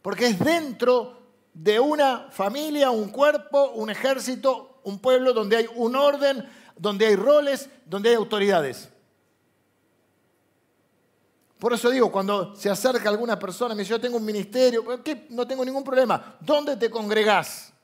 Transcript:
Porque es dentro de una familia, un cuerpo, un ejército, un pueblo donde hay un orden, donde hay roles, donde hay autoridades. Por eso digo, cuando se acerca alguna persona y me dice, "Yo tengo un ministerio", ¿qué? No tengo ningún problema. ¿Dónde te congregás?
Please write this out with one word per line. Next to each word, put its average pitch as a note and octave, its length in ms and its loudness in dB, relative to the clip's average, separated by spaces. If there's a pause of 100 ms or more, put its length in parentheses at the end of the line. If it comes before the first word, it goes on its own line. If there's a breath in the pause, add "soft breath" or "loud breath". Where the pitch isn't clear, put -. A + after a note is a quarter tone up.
Porque G3+ 280 -2
es G3+ 100 0
dentro B3 800 0 (340)
de G3+ 260 0
una C4+ 520 2
familia, C#4 600 -2
un G#3+ 200 -2
cuerpo, C#4 640 0
un A3 180 -6
ejército, B3+ 960 -4
un G3 140 -10
pueblo B3+ 360 2
donde A3 240 0
hay A3+ 80 0 (100)
un A#3 180 -2
orden, C#4 500 2 (320 loud breath)
donde G3+ 300 0
hay G#3+ 80 6
roles, C#4 540 2 (180)
donde G3+ 220 -2
hay A#3 80 6
autoridades. G3 720 0 (2750)
Por A#3+ 140 0
eso A#3+ 160 0
digo, B3 200 4
cuando G3 460 -2
se - 120 -4
acerca A3 400 0
alguna G#3+ 300 -2
persona G3 360 -6
y - 20 -8
me G#3 60 -6
dice, F#3 80 -6
"Yo A3+ 100 -2
tengo A#3+ 160 -4
un A3 80 -4
ministerio", A#3 800 0
¿qué? D4 260 -8
No A#3+ 160 -4
tengo C4 180 -6
ningún C4+ 200 -6
problema. B3+ 560 0
¿Dónde C#4+ 360 0
te A3+ 140 -2
congregás? G#3+ 840 0 (120)